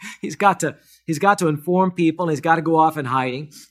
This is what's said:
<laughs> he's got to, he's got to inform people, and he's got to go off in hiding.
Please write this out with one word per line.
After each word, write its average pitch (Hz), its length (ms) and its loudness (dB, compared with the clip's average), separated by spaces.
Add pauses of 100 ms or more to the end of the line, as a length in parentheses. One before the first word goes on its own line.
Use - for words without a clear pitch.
<laughs> - 160 -18
he's - 160 -10
got 190 240 2
to, 147 160 -4 (300)
he's 160 120 -4
got 196 200 4
to 170 100 0
inform 180 440 0
people, 170 340 0
and 165 40 0
he's 147 100 -2
got 165 160 2
to 160 60 -2
go 165 140 0
off 160 200 2
in 143 100 -6
hiding. 131 460 -4 (180)